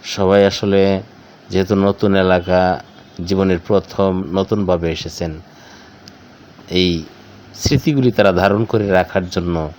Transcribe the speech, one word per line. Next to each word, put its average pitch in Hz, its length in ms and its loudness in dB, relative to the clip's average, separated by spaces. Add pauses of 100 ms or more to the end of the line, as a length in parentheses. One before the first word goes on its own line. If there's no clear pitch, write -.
সবাই 98 420 2
আসলে 98 560 0 (480)
যেহেতু 95 260 0
নতুন 98 400 0
এলাকা, 92 680 2 (420)
জীবনের 95 420 0
প্রথম 95 640 -2
নতুনভাবে 92 600 -2
এসেছেন, 82 500 -10 (1300)
এই 87 340 0 (500)
স্মৃতিগুলি 135 580 0
তারা 101 200 2
ধারণ 98 340 2
করে 107 220 -2
রাখার 92 420 0
জন্য 85 500 -4